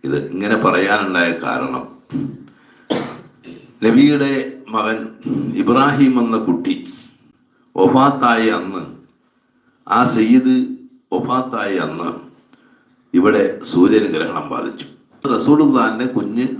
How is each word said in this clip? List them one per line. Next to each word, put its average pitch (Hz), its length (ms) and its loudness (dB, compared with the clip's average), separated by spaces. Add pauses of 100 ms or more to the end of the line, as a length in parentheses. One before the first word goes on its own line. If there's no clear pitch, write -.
ഇത് 71 280 -4
ഇങ്ങനെ 101 260 -4
പറയാനുണ്ടായ 92 720 0 (120)
കാരണം, 64 440 -6 (2000)
നബിയുടെ 139 680 2 (140)
മകൻ 110 400 -4 (480)
ഇബ്രാഹിം 131 640 2
എന്ന 113 180 0
കുട്ടി - 460 -2 (960)
വഫാത്തായ 120 720 4
അന്ന്, 90 360 -6 (1040)
ആ 117 140 2
സയ്യിദ് 127 720 2 (380)
വഫാത്തായ 120 640 -4
അന്ന് 82 500 -6 (880)
ഇവിടെ 92 500 2
സൂര്യന് 92 420 4
ഗ്രഹണം 80 440 -6
ബാധിച്ചു. - 360 -10 (420)
റസൂലുള്ളാഹിന്റെ 123 760 2
കുഞ്ഞ് 117 420 -4 (120)